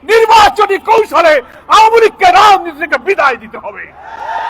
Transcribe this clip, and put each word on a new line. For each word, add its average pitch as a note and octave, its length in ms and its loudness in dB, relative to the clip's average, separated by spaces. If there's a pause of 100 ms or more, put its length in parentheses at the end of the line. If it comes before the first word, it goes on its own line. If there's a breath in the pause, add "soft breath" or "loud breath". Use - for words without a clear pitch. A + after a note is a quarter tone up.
নির্বাচনী G#4 720 2
কৌশলে E4 640 0 (260 loud breath)
আওয়ামী A4 340 4
লীগকে G#4 240 0
রাজনীতি F4+ 540 2
থেকে D#4 180 -6
বিদায় D4 400 -2
দিতে A3 200 -20
হবে। F#3+ 260 -16 (680)